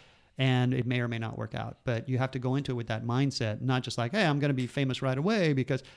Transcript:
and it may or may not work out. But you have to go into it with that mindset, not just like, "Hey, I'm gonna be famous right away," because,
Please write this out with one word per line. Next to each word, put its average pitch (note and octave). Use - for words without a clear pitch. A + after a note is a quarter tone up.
and B2+
it B2+
may B2
or A#2+
may A#2
not A2+
work A2+
out. A2+
But A#2+
you B2+
have C3
to C3
go B2+
into C#3
it -
with A#2
that A2
mindset, A#2+
not B2+
just -
like, A#2
"Hey, G3+
I'm C#3+
gonna C#3+
be B2+
famous C3
right C3
away," E3+
because, C3